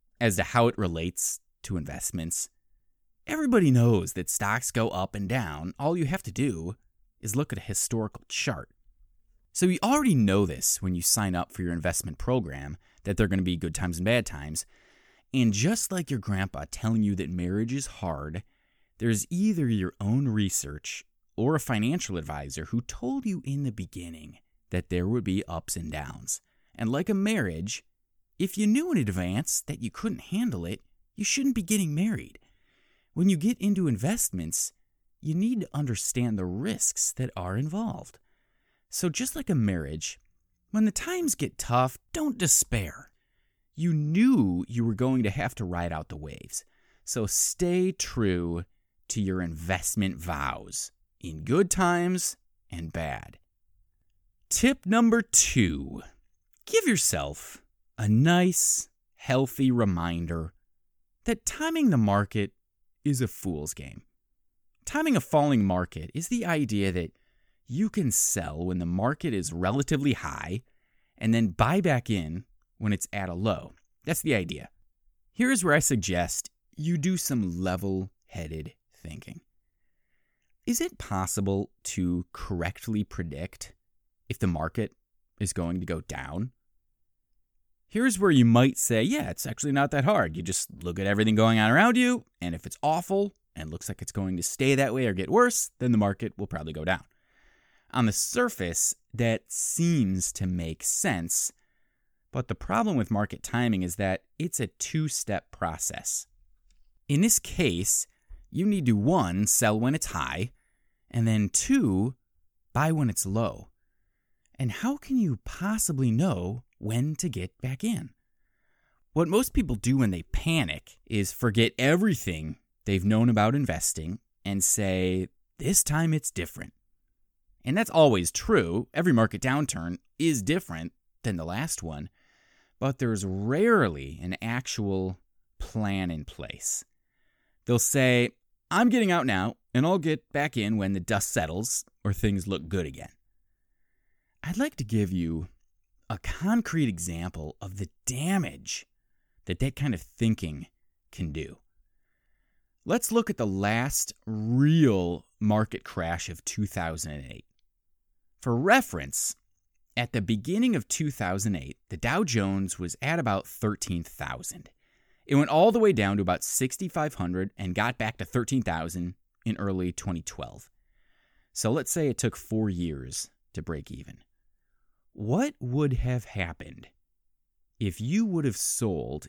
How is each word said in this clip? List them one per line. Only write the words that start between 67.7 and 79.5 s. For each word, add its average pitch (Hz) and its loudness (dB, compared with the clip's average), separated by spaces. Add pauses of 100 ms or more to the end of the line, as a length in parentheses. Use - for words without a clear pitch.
can 151 0
sell 80 -2
when 90 -2
the 85 -2
market 113 -2
is 82 -2
relatively 131 0
high 87 -8 (560)
and 113 2
then 117 4
buy 127 2
back 151 2
in 90 -4 (340)
when 104 0
it's - -2
at 95 -4
a 87 -6
low. 92 -2 (280)
That's - -2
the 143 2
idea. 85 -4 (600)
Here's 247 2
where 151 6
I 156 6
suggest 90 0 (260)
you 165 -2
do 180 0
some 98 -2
level-headed 95 -4 (200)
thinking. - -16 (1200)